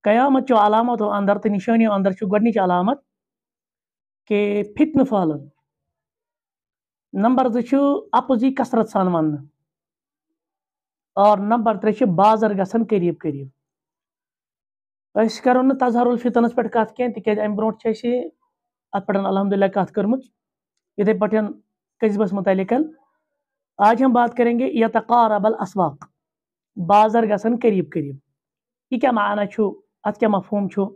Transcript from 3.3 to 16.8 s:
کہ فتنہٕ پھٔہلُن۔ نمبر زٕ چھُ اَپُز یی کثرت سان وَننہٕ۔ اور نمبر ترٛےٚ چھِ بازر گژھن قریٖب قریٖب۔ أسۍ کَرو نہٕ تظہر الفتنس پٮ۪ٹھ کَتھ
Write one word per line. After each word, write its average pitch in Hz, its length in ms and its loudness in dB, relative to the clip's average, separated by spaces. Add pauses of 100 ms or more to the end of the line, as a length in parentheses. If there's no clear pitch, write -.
کہ 208 380 -2
فتنہٕ 277 420 0
پھٔہلُن۔ 170 420 -2 (1700)
نمبر 247 360 0
زٕ 233 200 -2
چھُ 269 80 2 (340)
اَپُز 247 320 0
یی 269 100 2
کثرت 226 360 -2
سان 190 180 0
وَننہٕ۔ 156 360 -2 (1700)
اور 202 220 4
نمبر 214 400 0
ترٛےٚ 214 200 -2
چھِ 254 100 2
بازر 208 460 4
گژھن 196 360 -2
قریٖب 175 300 0
قریٖب۔ 139 280 -8 (1700)
أسۍ 220 220 -2
کَرو 254 180 2
نہٕ 269 180 2
تظہر 240 260 0
الفتنس 240 500 0
پٮ۪ٹھ 220 160 -2
کَتھ 220 220 -2